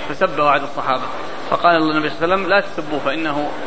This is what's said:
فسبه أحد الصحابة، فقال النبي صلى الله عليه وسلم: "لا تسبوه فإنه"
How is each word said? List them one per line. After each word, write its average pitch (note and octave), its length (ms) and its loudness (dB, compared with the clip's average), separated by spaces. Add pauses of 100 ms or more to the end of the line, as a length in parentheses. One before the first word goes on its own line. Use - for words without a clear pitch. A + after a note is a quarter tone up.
فسبه D3 400 2
أحد B2 120 4
الصحابة، B2+ 420 -2 (460)
فقال E3+ 260 6
النبي D#3 340 2
صلى D3 140 -4
الله F3 100 2
عليه - 0 -
وسلم: F#3+ 160 0
"لا G3 120 4
تسبوه D3+ 380 -6
فإنه" D3 480 -2 (200)